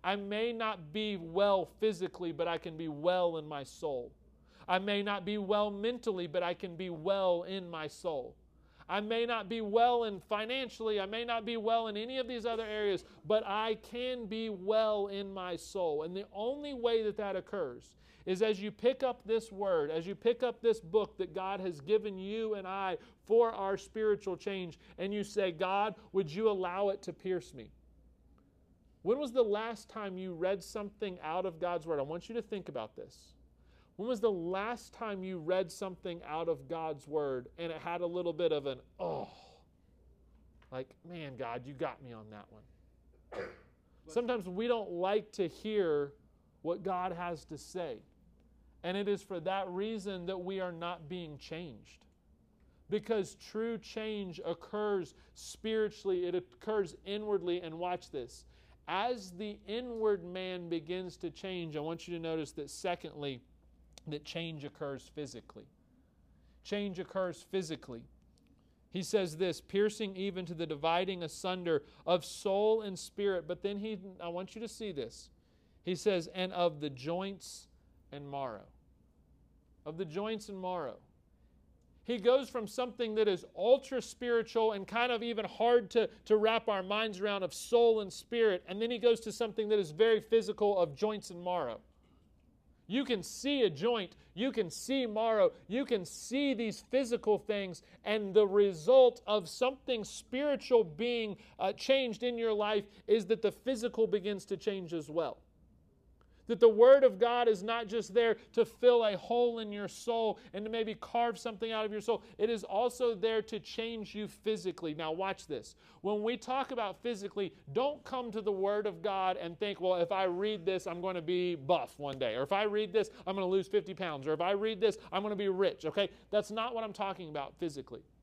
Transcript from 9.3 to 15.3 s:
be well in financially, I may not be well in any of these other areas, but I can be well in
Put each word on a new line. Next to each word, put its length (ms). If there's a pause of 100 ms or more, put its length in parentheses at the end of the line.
be 120
well 420
in 160
financially, 800
I 80
may 180
not 180
be 140
well 300
in 100
any 220
of 80
these 180
other 180
areas, 400 (220)
but 180
I 300
can 540
be 240
well 560
in 260